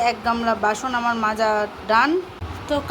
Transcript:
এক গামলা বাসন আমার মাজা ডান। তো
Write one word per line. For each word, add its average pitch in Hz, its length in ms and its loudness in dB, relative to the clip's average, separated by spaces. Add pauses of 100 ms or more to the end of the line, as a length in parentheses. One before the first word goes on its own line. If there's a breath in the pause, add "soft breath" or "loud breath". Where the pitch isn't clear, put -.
এক 233 160 -2
গামলা 233 280 2 (120)
বাসন 214 260 0 (100)
আমার 233 140 0 (100)
মাজা 214 240 2 (400)
ডান। 240 220 4 (560)
তো 294 80 0 (160)